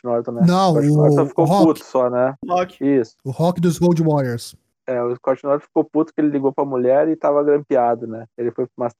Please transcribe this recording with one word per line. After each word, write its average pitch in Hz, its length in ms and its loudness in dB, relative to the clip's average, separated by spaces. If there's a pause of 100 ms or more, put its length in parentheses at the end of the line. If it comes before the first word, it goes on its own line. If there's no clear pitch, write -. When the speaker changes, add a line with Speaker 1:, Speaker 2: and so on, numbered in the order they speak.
Speaker 1:
Norton, 120 280 -4
né? 117 140 -4
Speaker 2:
Não, 185 260 2
Speaker 1:
Scott 147 160 2
Speaker 2:
o, 151 60 2
Speaker 1:
Norton 147 320 4
ficou - 180 0
Speaker 2:
o 147 40 2
Rock. 185 180 2
Speaker 1:
puto 160 180 0
só, 127 240 -2
né? 127 260 -2 (140)
Speaker 3:
Rock. 180 320 -4
Speaker 1:
Isso. 135 440 0
Speaker 2:
O 135 60 -8
Rock 175 300 -2
dos 165 180 0
Road 170 240 2
Warriors. 139 520 -2 (320)
Speaker 1:
É, 123 160 -4
o 120 140 -4
Scott 135 260 -4
Norton 143 240 -2
ficou 151 180 -2
puto 156 280 -2
que - 80 -6
ele 151 80 2
ligou 139 240 -2
pra 143 120 -4
mulher 135 440 0
e 156 80 -2
tava 147 260 0
grampeado, 127 640 0
né? 113 200 -12 (100)
Ele 117 140 -6
foi 127 160 -6
pra 123 180 -8
umas 117 160 -6